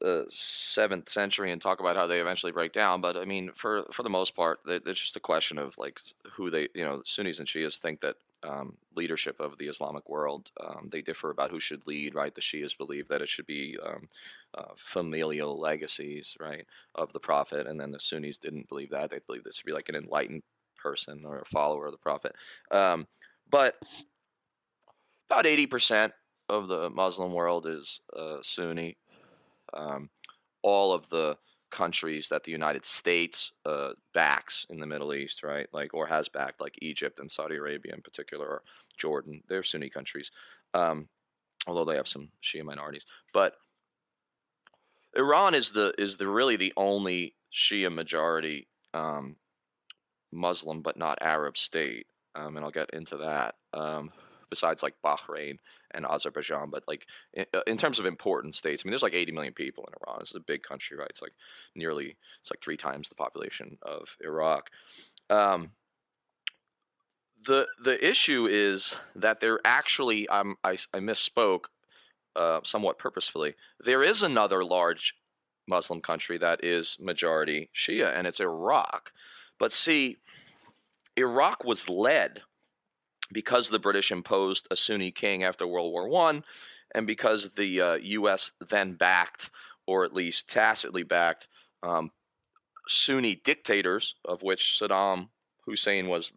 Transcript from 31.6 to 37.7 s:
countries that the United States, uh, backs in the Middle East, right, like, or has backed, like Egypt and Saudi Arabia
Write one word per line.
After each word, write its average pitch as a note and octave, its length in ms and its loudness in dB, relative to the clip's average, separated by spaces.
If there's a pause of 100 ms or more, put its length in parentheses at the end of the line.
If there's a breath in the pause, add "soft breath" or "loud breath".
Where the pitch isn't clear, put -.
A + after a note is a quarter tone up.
countries E2 580 -2
that D#2 160 -2
the D#2+ 80 -8
United D#2 320 -2
States, - 680 0 (140)
uh, C#2+ 300 -2 (180)
backs - 580 2
in E2 80 -12
the D2+ 80 -8
Middle D2 260 -4
East, C#2 300 -6
right, D2 300 -4
like, D2 200 -8
or D#2 140 -2
has D#2 220 0
backed, C#2 320 -6
like D2 200 -10
Egypt D2 380 -6
and C#2+ 100 -12
Saudi D#2 280 -6
Arabia D2 360 -8